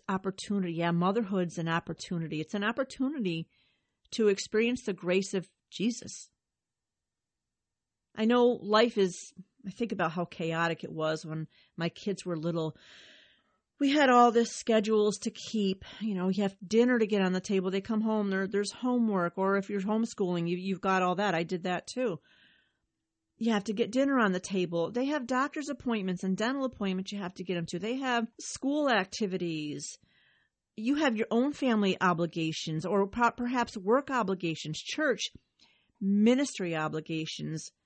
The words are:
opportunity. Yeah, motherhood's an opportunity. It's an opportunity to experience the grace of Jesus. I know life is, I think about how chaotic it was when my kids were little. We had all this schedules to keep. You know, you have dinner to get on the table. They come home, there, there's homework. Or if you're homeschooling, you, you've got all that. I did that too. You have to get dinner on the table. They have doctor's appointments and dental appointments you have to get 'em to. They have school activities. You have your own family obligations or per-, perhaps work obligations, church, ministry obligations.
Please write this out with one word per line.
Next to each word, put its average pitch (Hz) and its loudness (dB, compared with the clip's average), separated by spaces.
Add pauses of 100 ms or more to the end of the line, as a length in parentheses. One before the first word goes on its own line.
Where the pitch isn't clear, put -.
opportunity. 190 -2
Yeah, 170 0
motherhood's 185 0
an 165 -4
opportunity. 165 -4
It's 156 -6
an 202 -2
opportunity 233 -2 (640)
to 220 2
experience 220 0
the 202 -2
grace 185 0
of 185 -2 (220)
Jesus. - -6 (1900)
I 220 0
know 240 4
life 214 4
is, 185 0 (320)
I 190 -10
think 233 -4
about 185 -2
how 170 -4
chaotic 165 -4
it 170 -10
was 156 -2
when 156 -6 (300)
my 170 -2
kids - -6
were 175 -4
little. 160 -2 (1040)
We 277 4
had 285 6
all 240 10
this 233 2
schedules 214 2
to 220 -6
keep. 196 -4 (160)
You 208 -2
know, 185 0
you 190 0
have 196 -2 (100)
dinner 233 4
to 220 4
get 202 2
on 185 2
the 185 0
table. 190 0
They 196 -2
come 214 -2
home, 220 0
there, 190 0
there's 202 -2
homework. 220 0
Or 196 2
if 196 -2
you're 202 -2
homeschooling, 190 0
you, 180 -2
you've 185 -4
got 185 2
all 180 2
that. 196 0
I 170 0
did 170 -4
that 180 -4
too. 240 -4 (1160)
You 226 2
have 202 2
to 220 -2
get 196 0
dinner 269 2
on 202 4
the 180 -2
table. 170 -2
They 254 -2
have 285 -2
doctor's 269 -4
appointments 208 -4
and 190 0
dental 262 -2
appointments 196 -6
you 202 -8
have 185 -8
to 185 -10
get 185 -4
'em 170 -4
to. 175 -8
They 220 -4
have 247 -2 (140)
school 285 -2
activities. 175 -4 (800)
You 233 0
have 285 2
your 214 0
own 254 4
family 214 2
obligations 165 0
or 196 2
per-, 233 2
perhaps 247 -4
work 233 2
obligations, 180 -2
church, - -2 (720)
ministry 208 2
obligations. 156 -6 (140)